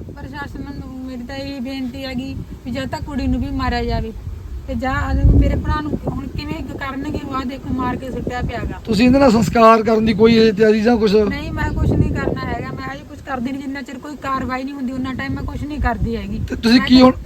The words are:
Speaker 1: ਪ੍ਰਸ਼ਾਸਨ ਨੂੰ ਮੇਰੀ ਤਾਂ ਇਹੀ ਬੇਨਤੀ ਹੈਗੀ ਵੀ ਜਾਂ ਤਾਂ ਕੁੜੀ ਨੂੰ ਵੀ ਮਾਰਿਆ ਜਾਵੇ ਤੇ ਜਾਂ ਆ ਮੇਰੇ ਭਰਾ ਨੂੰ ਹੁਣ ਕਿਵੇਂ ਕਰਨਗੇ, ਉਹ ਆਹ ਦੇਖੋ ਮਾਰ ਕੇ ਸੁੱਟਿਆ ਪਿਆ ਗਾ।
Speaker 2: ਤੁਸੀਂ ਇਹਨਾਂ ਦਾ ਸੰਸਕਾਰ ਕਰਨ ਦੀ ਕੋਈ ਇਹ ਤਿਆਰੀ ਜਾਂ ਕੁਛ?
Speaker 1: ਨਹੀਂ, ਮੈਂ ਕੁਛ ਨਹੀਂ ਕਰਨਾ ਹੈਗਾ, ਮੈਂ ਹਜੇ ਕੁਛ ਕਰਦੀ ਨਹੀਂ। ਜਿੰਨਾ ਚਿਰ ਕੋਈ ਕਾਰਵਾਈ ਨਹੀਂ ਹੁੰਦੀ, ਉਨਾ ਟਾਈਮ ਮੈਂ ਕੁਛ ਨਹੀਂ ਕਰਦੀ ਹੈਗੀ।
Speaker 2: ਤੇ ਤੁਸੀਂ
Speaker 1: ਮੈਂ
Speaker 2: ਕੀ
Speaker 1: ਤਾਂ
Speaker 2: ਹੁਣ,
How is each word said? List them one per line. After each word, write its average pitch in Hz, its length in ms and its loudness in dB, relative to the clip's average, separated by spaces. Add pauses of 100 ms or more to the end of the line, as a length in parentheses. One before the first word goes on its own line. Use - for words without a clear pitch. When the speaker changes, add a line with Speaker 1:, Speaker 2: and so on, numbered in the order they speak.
(160)
Speaker 1:
ਪ੍ਰਸ਼ਾਸਨ 277 460 -10
ਨੂੰ 269 440 -12
ਮੇਰੀ 254 180 -10
ਤਾਂ 269 120 -10
ਇਹੀ 277 240 -8
ਬੇਨਤੀ 269 460 -8
ਹੈਗੀ 262 300 -8 (300)
ਵੀ 254 60 -8
ਜਾਂ 262 160 -4
ਤਾਂ 302 140 -6
ਕੁੜੀ 277 260 -4
ਨੂੰ 254 140 0
ਵੀ 277 100 -4
ਮਾਰਿਆ 247 320 -2
ਜਾਵੇ 226 300 -2 (540)
ਤੇ 262 80 -6
ਜਾਂ 262 180 -2
ਆ 285 200 -2
ਮੇਰੇ 277 420 6
ਭਰਾ 302 260 -2
ਨੂੰ 294 100 -4 (160)
ਹੁਣ 262 200 -6
ਕਿਵੇਂ 285 520 -8
ਕਰਨਗੇ, 277 460 -6
ਉਹ 269 100 -8
ਆਹ 262 100 -4
ਦੇਖੋ 262 280 -6
ਮਾਰ 247 220 -2
ਕੇ 254 160 -8
ਸੁੱਟਿਆ 247 300 -4
ਪਿਆ 247 180 -4
ਗਾ। - 260 -6
Speaker 2:
ਤੁਸੀਂ 220 200 4
ਇਹਨਾਂ 254 140 6
ਦਾ 277 100 8
ਸੰਸਕਾਰ 226 540 6
ਕਰਨ 220 220 2
ਦੀ 226 80 2
ਕੋਈ 226 200 6
ਇਹ 220 200 6
ਤਿਆਰੀ 214 280 4
ਜਾਂ 240 160 4
ਕੁਛ? 208 180 4
Speaker 1:
ਨਹੀਂ, 277 360 2
ਮੈਂ 302 200 -2
ਕੁਛ - 180 2
ਨਹੀਂ - 220 2
ਕਰਨਾ 269 300 -2
ਹੈਗਾ, 254 300 -6
ਮੈਂ 269 220 -10
ਹਜੇ 294 160 -14
ਕੁਛ 285 160 -16
ਕਰਦੀ 262 260 -6
ਨਹੀਂ। 269 100 -8
ਜਿੰਨਾ 269 200 -8
ਚਿਰ 247 160 -12
ਕੋਈ 294 180 -12
ਕਾਰਵਾਈ 254 480 -4
ਨਹੀਂ 285 100 -8
ਹੁੰਦੀ, 262 200 -6
ਉਨਾ 262 200 -4
ਟਾਈਮ 269 200 -6
ਮੈਂ 277 100 -6
ਕੁਛ 285 200 -6
ਨਹੀਂ 294 160 -6
ਕਰਦੀ 233 360 -2
ਹੈਗੀ। 202 340 -6
Speaker 2:
ਤੇ - 60 -4
ਤੁਸੀਂ 233 240 4
Speaker 1:
ਮੈਂ 269 80 0
Speaker 2:
ਕੀ 254 100 8
Speaker 1:
ਤਾਂ 254 80 10
Speaker 2:
ਹੁਣ, 254 80 6 (120)